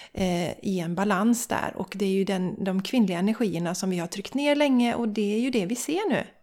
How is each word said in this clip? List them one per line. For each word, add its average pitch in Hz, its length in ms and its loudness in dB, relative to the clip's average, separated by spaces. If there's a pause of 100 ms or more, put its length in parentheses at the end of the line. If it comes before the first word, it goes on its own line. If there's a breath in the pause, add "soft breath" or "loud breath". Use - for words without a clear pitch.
(120 loud breath)
eh, 180 380 0 (140)
i 190 200 0
en 170 100 -2
balans 208 520 2
där. - 300 -2
Och - 180 -6
det 202 100 -2
är 190 80 2
ju 196 120 2
den, 185 400 -2
de 190 180 0
kvinnliga 190 360 2
energierna 180 560 0
som 190 160 -2
vi 180 80 0
har 170 80 -4
tryckt - 280 -10
ner 294 220 2
länge, 254 380 4
och 233 140 -2
det 208 260 0
är 220 60 0
ju 262 100 0
det 220 160 0
vi 220 100 -2
ser 359 340 -2
nu 202 140 0 (180)